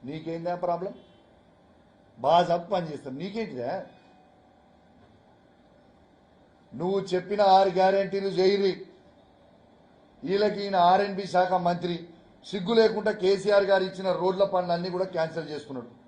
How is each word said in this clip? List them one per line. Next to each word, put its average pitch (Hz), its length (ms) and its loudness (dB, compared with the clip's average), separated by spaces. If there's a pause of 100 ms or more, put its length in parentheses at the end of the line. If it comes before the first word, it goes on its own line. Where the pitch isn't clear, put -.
నీకేందా 165 460 -8 (120)
ప్రాబ్లం? 170 280 -4 (1300)
బాజాప్తు 170 500 2
పనిచేస్తాం, 151 460 -6
నీకేంటిదే? 175 500 -8 (3000)
నువ్వు 190 200 0 (140)
చెప్పిన 190 280 -2 (160)
ఆరు 196 200 6
గ్యారెంటీలు 196 640 2
చేయరి. 196 340 4 (1500)
వీళ్ళకి 196 380 0
ఈయన 196 120 -2 (140)
ఆర్ఎన్బి 196 420 0
శాఖ 180 200 2 (140)
మంత్రి, 175 280 -2 (540)
సిగ్గు 190 300 -4
లేకుండా 214 320 2 (100)
కేసీఆర్ 196 500 4
గారు 190 180 4
ఇచ్చిన 190 180 -8 (140)
రోడ్ల 185 220 2 (100)
పనులన్నీ 175 420 -2
కూడా 185 200 -2
క్యాన్సిల్ 160 380 -4
చేస్తున్నాడు. 131 360 -12 (180)